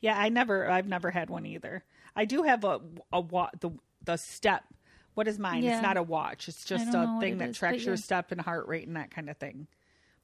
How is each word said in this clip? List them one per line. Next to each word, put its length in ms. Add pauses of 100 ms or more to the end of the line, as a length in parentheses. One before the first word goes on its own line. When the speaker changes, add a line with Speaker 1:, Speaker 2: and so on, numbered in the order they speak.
Speaker 1:
Yeah, 180
I 100
never, 420
I've 180
never 220
had 200
one 160
either. 380 (320)
I 80
do 200
have 200
a, 160 (320)
a 80
wa-, 300 (100)
the, 100 (340)
the 120
step. 480 (500)
What 140
is 100
mine? 240
Speaker 2:
Yeah. 120
Speaker 1:
It's 80
not 140
a 60
watch. 460
It's 180
Speaker 2:
I 100
Speaker 1:
just 160
Speaker 2:
don't 100
Speaker 1:
a 40
Speaker 2:
know 80
what 60
Speaker 1:
thing 140
Speaker 2:
it 40
Speaker 1:
that 120
Speaker 2:
is, 80
Speaker 1:
tracks 200
Speaker 2:
but 60
Speaker 1:
your 100
Speaker 2:
yeah. 60
Speaker 1:
step 320
and 80
heart 260
rate 200
and 100
that 140
kind 200
of 60
thing. 300 (580)